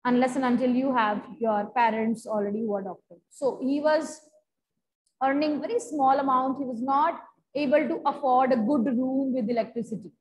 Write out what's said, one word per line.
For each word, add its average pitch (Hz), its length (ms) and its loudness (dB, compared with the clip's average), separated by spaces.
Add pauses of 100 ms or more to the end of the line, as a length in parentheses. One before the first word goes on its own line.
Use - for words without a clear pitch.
Unless 247 320 2
and 262 80 0
until 247 260 2
you 262 240 0
have 214 280 0 (160)
your 214 280 0
parents 220 600 0
already 208 340 -2
who 214 140 -2
are 196 80 -4
doctors. 175 480 -14
So 240 320 -4
he 277 180 0
was 302 400 0 (1000)
earning 285 380 0
very 453 180 -4
small 277 400 2
amount. 262 400 0
He 285 60 -6
was 247 180 -6
not 285 380 0 (340)
able 294 340 2
to 330 160 -4
afford 262 460 2
a 254 60 4
good 226 280 2
room 262 480 0
with 240 160 -2
electricity. 220 640 -6 (100)